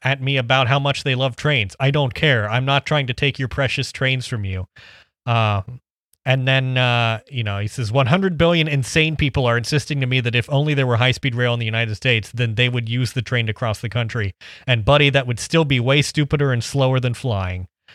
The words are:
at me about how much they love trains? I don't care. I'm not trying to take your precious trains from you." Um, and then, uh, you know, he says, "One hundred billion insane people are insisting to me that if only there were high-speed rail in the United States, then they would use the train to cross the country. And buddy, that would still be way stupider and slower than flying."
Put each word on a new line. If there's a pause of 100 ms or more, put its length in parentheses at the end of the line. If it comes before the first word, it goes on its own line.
at
me
about
how
much
they
love
trains?
I
don't
care.
I'm
not
trying
to
take
your
precious
trains
from
you." (580)
Um, (420)
and
then,
uh, (100)
you
know,
he
says,
"One
hundred
billion
insane
people
are
insisting
to
me
that
if
only
there
were
high-speed
rail
in
the
United
States,
then
they
would
use
the
train
to
cross
the
country. (320)
And
buddy,
that
would
still
be
way
stupider
and
slower
than
flying." (280)